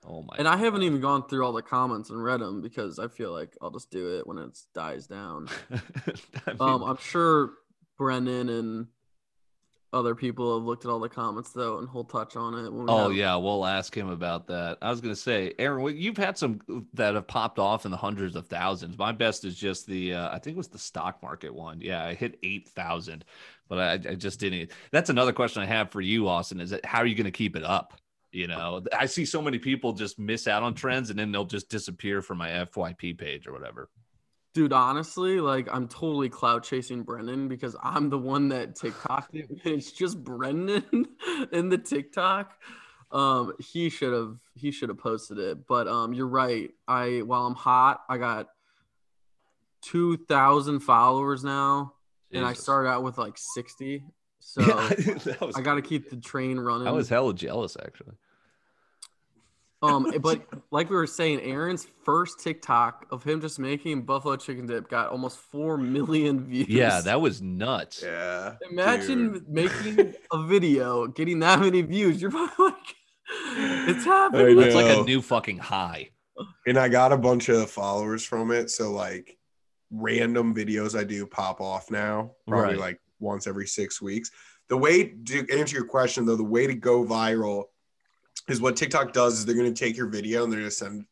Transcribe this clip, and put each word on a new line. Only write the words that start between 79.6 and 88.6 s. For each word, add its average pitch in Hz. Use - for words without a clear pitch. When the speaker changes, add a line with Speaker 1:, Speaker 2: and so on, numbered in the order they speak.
Speaker 3:
random 117
videos 107
I 104
do 101
pop 95
off 95
now, 107
probably, 104
Speaker 1:
Right. 98
Speaker 3:
like, 90
once 101
every 98
six -
weeks. 104
The 127
way 170
to 139
answer 147
your 120
question, 127
though, 113
the 110
way 117
to 135
go 123
viral 110
is 123